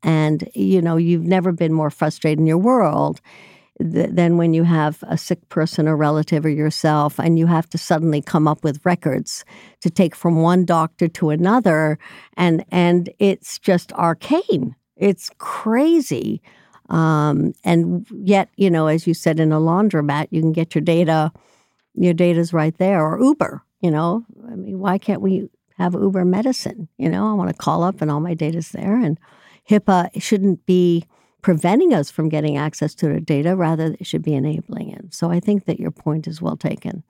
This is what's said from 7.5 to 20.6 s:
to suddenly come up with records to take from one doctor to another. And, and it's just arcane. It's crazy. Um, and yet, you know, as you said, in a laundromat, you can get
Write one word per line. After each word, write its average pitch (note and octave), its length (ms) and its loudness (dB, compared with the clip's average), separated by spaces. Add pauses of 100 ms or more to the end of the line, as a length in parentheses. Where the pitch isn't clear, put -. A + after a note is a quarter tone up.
to - 80 -6
suddenly D#3+ 440 0
come D#3 260 0
up D3 160 -2
with D3 200 -4
records - 640 -4 (340)
to E3+ 100 -2
take E3+ 260 0
from E3 260 0
one F3 240 4
doctor E3 420 0
to D#3+ 220 -2
another. D#3+ 680 2 (380)
And, E3+ 340 0
and F3 400 2 (100)
it's - 400 -2
just - 340 -2
arcane. F3 800 -2 (220)
It's G3 400 -2
crazy. B3 1040 0 (480)
Um, D#3 640 2 (100)
and F3 480 0
yet, G3 460 0
you G3 120 2
know, D#3+ 180 2
as D#3+ 200 0
you E3 60 2
said, D#3+ 260 -2
in D#3 120 2
a D#3 80 2
laundromat, D#3+ 720 0
you D#3+ 100 -2
can D#3+ 100 2
get E3 240 -2